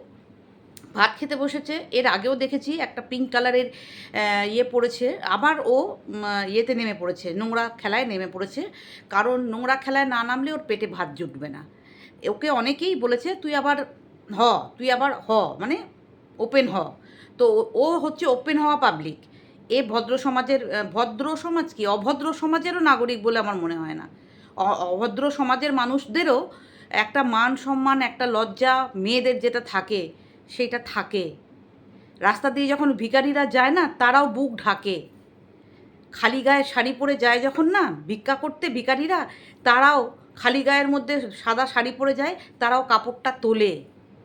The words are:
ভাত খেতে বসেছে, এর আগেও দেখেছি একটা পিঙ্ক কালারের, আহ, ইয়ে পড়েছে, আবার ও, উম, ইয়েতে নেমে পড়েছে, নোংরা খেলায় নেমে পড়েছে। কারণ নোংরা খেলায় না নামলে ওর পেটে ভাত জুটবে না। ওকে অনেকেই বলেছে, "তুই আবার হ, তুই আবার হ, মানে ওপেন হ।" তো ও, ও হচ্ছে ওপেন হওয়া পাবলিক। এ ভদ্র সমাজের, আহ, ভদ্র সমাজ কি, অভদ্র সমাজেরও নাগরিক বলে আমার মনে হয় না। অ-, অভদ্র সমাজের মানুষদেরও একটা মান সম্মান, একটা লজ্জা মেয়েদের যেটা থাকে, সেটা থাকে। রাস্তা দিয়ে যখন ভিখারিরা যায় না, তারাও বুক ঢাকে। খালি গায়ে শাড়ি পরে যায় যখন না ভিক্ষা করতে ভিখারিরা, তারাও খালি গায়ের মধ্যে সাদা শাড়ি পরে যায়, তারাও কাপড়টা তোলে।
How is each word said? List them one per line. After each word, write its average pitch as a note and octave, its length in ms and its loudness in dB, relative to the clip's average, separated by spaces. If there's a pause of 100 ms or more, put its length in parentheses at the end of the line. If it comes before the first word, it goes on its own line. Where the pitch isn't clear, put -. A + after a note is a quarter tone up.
(960)
ভাত G#3 240 4
খেতে C#4+ 180 -6
বসেছে, C#4+ 540 -4
এর B3 160 2
আগেও G#3 280 2
দেখেছি C4+ 460 -4
একটা A#3+ 220 -6
পিঙ্ক B3+ 300 -6
কালারের, B3 340 2
আহ, G#3 840 -4
ইয়ে A#3 160 2
পড়েছে, B3 540 0
আবার C#4+ 420 0
ও, C#4 360 0 (120)
উম, G#3 140 -8 (260)
ইয়েতে A3+ 260 0
নেমে A3+ 200 -2
পড়েছে, E3+ 400 -6
নোংরা A3+ 340 -2
খেলায় A3+ 360 -2
নেমে F#3+ 220 -4
পড়েছে। G3 440 -8 (400)
কারণ A#3 300 2
নোংরা B3 360 -2
খেলায় C4+ 280 0
না A#3+ 200 0
নামলে C4 280 -2
ওর D4+ 140 -6
পেটে G#3 200 -4
ভাত E3+ 280 -6
জুটবে D3 340 -10
না। D3 180 -16 (600)
ওকে D4+ 220 -2
অনেকেই C#4+ 440 0
বলেছে, A#3+ 400 0
"তুই D4+ 200 -4
আবার C#4+ 220 2 (580)
হ, G3+ 340 4 (100)
তুই B3+ 120 0
আবার C4 300 2
হ, F3 380 0
মানে A#3 180 -2 (600)
ওপেন B3 300 2
হ।" E3 240 -4 (460)
তো B3 80 6
ও, A3 280 4
ও D#4+ 240 2
হচ্ছে D4 280 -4
ওপেন C#4 320 2
হওয়া D4 180 2
পাবলিক। D#3+ 420 0 (500)
এ B3+ 140 2
ভদ্র A3+ 360 -2
সমাজের, B3+ 560 0
আহ, G#3 160 -2
ভদ্র A#3 460 -2
সমাজ E4 380 -4
কি, G#3 120 -4
অভদ্র B3+ 460 0
সমাজেরও E4 480 -2
নাগরিক B3 420 2
বলে A3+ 160 2
আমার G3+ 180 -2
মনে E3 200 -4
হয় D#3+ 180 -8
না। D#3+ 140 -12 (480)
অ-, - 280 0
অভদ্র G#3+ 460 -2
সমাজের C#4 420 0
মানুষদেরও C4+ 800 0 (400)
একটা G#3+ 320 0
মান B3 340 2
সম্মান, C4+ 460 0
একটা B3 240 -2
লজ্জা B3 680 0
মেয়েদের A#3 440 0
যেটা A#3 220 -2
থাকে, F#3+ 520 -4 (360)
সেটা A#3+ 300 -4
থাকে। F#3+ 580 -6 (840)
রাস্তা C4 300 2
দিয়ে C#4 180 0
যখন C#4 240 2
ভিখারিরা C4+ 540 2
যায় B3+ 240 4
না, E4 280 2
তারাও C4+ 280 6
বুক A#3+ 300 -2
ঢাকে। G3 520 -2 (1040)
খালি A#3+ 300 0
গায়ে C#4 220 4
শাড়ি B3+ 280 0
পরে C#4 240 0
যায় A#3+ 240 4
যখন D4 300 2
না C4 360 2
ভিক্ষা G#3+ 280 -2
করতে D4+ 340 -4
ভিখারিরা, C4+ 600 -2 (360)
তারাও C4 520 4 (180)
খালি C4 280 2
গায়ের C#4 260 4
মধ্যে C4+ 420 -2
সাদা A#3 360 -2
শাড়ি B3 320 0
পরে C4+ 160 2
যায়, D4+ 220 -2 (220)
তারাও B3 240 2
কাপড়টা B3 500 0
তোলে। G#3+ 520 0 (400)